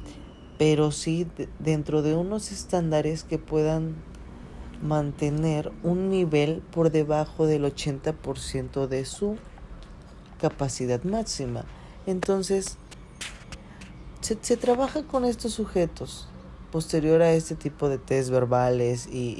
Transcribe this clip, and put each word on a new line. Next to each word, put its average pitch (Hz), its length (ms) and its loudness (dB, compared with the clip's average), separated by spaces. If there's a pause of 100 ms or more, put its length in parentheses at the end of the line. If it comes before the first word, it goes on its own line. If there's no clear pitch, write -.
(580)
pero 151 320 6
sí 165 460 -2
de-, - 120 -6 (100)
dentro 151 440 2
de 156 140 2
unos 196 340 -2
estándares 160 760 0
que - 140 -2
puedan 156 560 0 (880)
mantener 151 880 0 (100)
un 185 280 2
nivel 160 500 4
por 165 300 2
debajo 151 560 2
del 151 180 4
ochenta 143 480 -2
por 135 260 -6
ciento 131 480 -2
de 131 200 -2
su 208 320 -4 (1000)
capacidad 127 640 0
máxima. 175 600 -2 (400)
Entonces, 190 720 0 (1400)
se, - 220 -2
se 240 160 2
trabaja 262 460 2
con 254 200 0
estos 233 300 0
sujetos - 760 -2 (420)
posterior 160 520 4
a 170 100 8
este 165 220 2
tipo 147 340 -2
de 135 80 2
test 131 320 0
verbales 123 840 4
y, 123 300 -4